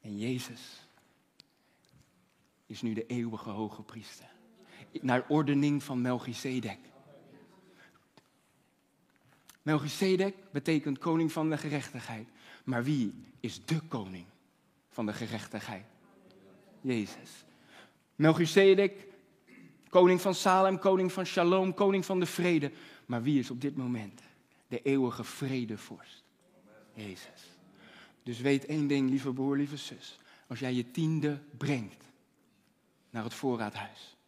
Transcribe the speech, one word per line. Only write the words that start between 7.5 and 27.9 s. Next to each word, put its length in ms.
Melchizedek 760
betekent 460
koning 340
van 180
de 80
gerechtigheid. 680
Maar 200
wie 300
is 260
de 160
koning 440
van 160
de 80
gerechtigheid? 720
Jezus. 640
Melchizedek, 880
koning 320
van 140
Salem, 440
koning 320
van 140
Shalom, 480
koning 320
van 140
de 60
vrede. 460
Maar 180
wie 160
is 100
op 120
dit 160
moment 440
de 140
eeuwige 420
vredevorst? 1000
Jezus. 640